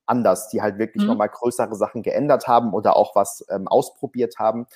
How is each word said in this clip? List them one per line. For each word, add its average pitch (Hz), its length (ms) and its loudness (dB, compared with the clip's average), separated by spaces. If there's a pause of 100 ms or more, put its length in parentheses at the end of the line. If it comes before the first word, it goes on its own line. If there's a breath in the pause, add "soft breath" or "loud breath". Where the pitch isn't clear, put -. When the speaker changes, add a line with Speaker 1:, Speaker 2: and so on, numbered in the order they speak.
Speaker 1:
anders, 113 420 0
die 104 140 -4
halt 101 160 -2
wirklich 110 260 -2
Speaker 2:
Mhm. 107 60 0
Speaker 1:
nochmal 107 180 0
größere 117 480 -4
Sachen 104 280 -4
geändert 139 440 0
haben 117 260 2
oder 104 220 2
auch - 220 2
was, - 320 -2
ähm, 95 180 -6
ausprobiert 123 720 -2
haben. 113 260 -2 (100)